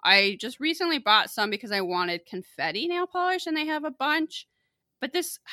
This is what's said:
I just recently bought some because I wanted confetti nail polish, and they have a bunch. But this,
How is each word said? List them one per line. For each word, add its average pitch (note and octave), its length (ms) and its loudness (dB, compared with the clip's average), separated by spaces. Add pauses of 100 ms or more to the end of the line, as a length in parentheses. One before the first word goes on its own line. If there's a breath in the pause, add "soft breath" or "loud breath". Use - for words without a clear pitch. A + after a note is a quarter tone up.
I G3 380 6
just A#3 180 -8
recently D#4+ 400 0
bought G#3+ 300 4
some G#3+ 200 -2
because G3+ 220 -6
I G3+ 80 0
wanted F3 460 -2
confetti F#3 640 -6
nail F4 180 -2
polish, F4+ 400 -2
and D#4+ 80 -2
they D#4 120 -2
have D4+ 180 -4
a D4 60 -6
bunch. D4+ 560 -2 (540)
But C4 120 -6
this, - 260 -2 (140)